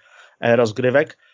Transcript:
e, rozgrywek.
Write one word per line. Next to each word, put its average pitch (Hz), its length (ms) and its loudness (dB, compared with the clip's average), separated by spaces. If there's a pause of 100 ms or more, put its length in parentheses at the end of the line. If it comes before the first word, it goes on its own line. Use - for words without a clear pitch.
(400)
e, 117 160 2
rozgrywek. 123 640 -2 (160)